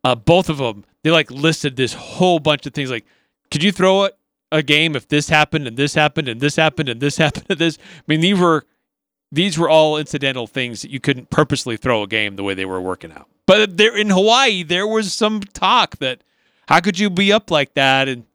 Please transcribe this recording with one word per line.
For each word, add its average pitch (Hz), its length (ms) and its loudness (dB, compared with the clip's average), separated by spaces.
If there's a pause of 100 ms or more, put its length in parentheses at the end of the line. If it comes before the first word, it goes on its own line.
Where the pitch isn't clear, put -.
Uh, 127 120 0
both 170 340 2
of 147 120 -6
'em, 107 240 -8 (180)
they, 156 80 2
like, 160 180 2
listed 139 460 -2
this 123 180 -2
whole 180 460 -2
bunch 147 260 -2
of 139 80 -10
things, 139 160 -6
like, 117 160 -8 (460)
"Could 151 120 -2
you 202 80 2
throw 190 340 2
it 196 100 -6 (360)
a 156 120 0
game 151 320 2
if 123 120 -8
this 147 220 -2
happened 151 380 0
and 113 100 -10
this 139 160 -2
happened 151 340 0
and 117 140 -8
this 143 140 -2
happened 156 340 -2
and 117 120 -8
this 143 160 -4
<laughs> 165 80 0
happened - 240 -6
and 185 100 -2
this?" 165 180 -2
I - 300 -20
mean, 156 140 0
these 185 180 2
were, 165 260 2 (680)
these 170 260 -2
were 165 120 0
all 156 280 4
incidental 135 500 -4
things 120 340 -8
that - 100 -14
you 135 80 -8
couldn't 127 300 -2
purposely 143 480 0
throw 117 260 0
a 101 40 -8
game 104 300 -4
the 98 60 -8
way 98 100 -2
they 95 120 -6
were 92 160 -6
working 90 300 -8
out. - 160 -20 (180)
But 202 320 4
there, 208 200 2
in 208 120 0
Hawaii, 208 540 2
there 175 240 -2
was 220 260 -2
some 214 280 -2
talk 196 560 -2
that, 127 260 -6 (440)
how 160 120 4
could 175 180 0
you 208 120 0
be 196 240 2
up 214 180 0
like 147 220 0
that 135 340 2
and 120 280 -8